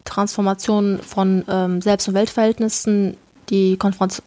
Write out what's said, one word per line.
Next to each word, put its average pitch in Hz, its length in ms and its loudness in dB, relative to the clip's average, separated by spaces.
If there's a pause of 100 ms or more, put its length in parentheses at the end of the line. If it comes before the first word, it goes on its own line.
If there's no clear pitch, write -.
Transformation 202 960 0
von, 190 480 0
ähm, 185 340 0
Selbst- 202 260 0
und 196 80 -2
Weltverhältnissen 220 1000 0 (320)
die 190 280 2
Konfront-, 190 500 -2